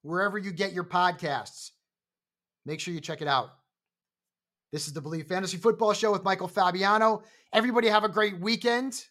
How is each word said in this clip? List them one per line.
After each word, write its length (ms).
wherever 360
you 140
get 200
your 140
podcasts. 840
Make 140
sure 140
you 80
check 200
it 60
out. 220
This 160
is 60
the 80
Believe 260
Fantasy 300
Football 360
Show 180
with 120
Michael 240
Fabiano. 760
Everybody 380
have 140
a 60
great 300
weekend. 720